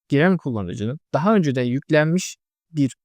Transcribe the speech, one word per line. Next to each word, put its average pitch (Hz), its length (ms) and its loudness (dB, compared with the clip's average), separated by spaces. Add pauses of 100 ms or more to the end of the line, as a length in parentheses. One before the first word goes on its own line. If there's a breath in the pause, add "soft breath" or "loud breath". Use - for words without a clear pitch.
giren 170 280 2
kullanıcının 110 640 -6 (140)
daha 180 200 2
önceden 139 300 2
yüklenmiş 151 720 0 (340)
bir 147 240 -2 (100)